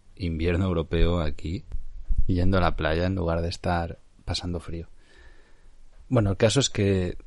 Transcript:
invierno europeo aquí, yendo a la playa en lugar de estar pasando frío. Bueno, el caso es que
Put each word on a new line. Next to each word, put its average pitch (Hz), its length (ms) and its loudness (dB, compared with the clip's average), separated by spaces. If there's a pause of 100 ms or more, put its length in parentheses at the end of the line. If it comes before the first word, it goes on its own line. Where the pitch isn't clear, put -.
(160)
invierno 85 500 -2
europeo 85 540 0
aquí, 80 460 -4 (600)
yendo 92 300 4
a 90 40 4
la 82 160 2
playa 80 300 0
en 95 80 -2
lugar 85 260 -2
de 85 80 -2
estar 85 500 -4 (240)
pasando 87 380 -6
frío. 82 260 -10 (1200)
Bueno, 110 220 2
el 95 80 -2
caso 117 240 4
es - 80 -2
que 98 580 0